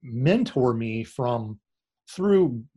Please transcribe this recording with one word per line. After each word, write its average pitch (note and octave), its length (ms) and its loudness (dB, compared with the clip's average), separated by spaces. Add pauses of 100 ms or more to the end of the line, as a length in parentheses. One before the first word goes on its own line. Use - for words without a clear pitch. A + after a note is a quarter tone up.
mentor C3 720 0
me A2+ 300 -4
from, A#2 540 -6 (520)
through F3+ 520 2 (140)